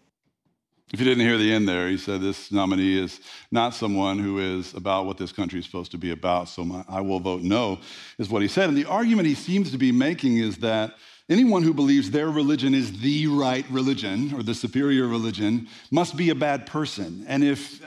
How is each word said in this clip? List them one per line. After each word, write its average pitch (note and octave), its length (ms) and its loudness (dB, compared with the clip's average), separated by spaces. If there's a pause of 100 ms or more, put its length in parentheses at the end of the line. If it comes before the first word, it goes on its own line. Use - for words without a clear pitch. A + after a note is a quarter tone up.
(920)
If G#2 80 -6
you B2+ 40 2
didn't A#2+ 220 4
hear A#2 100 4
the A2 160 4
end G#2+ 160 2
there, F2+ 200 0
he F#2+ 100 0
said, G2 240 -4
"This G2 280 -6
nominee F#2+ 460 2
is F2+ 240 -4 (300)
not A#2+ 240 0
someone G2 460 -2
who G2 180 -2
is F#2 340 -4
about F#2+ 320 -2
what F#2+ 140 -6
this F2+ 140 -8
country F2+ 260 -6
is F2 80 -10
supposed F2 240 -12
to F2 80 -12
be E2+ 140 -6
about, F2 360 -2
so F2 160 -10
my, F#2 240 -8
I F#2+ 140 -6
will F#2+ 160 -2
vote F2+ 240 -4
no," G2 380 0 (380)
is G#2 120 -6
what G#2+ 100 0
he G2+ 80 2
said. F#3+ 200 2
And C#3+ 100 2
the C#3+ 80 0
argument G#3 420 2
he C#3+ 60 2
seems F3+ 380 -2
to C3 60 -6
be B2+ 120 4
making C3 460 2
is A2 220 0
that A2 360 -2 (340)
anyone G3 360 6
who D#3+ 100 4
believes C#3 380 4
their D3+ 180 0
religion C#3+ 420 2
is A2+ 280 0
the D3 260 0
right C3 420 0
religion C3 640 -2
or B2+ 120 -6
the A2+ 100 -2
superior C3 540 2
religion A2+ 580 0 (240)
must E3+ 260 0
be E3+ 140 2
a D#3 60 0
bad C#3 300 -2
person. G#2 600 -8
And C3+ 160 0
if, C#3+ 440 -2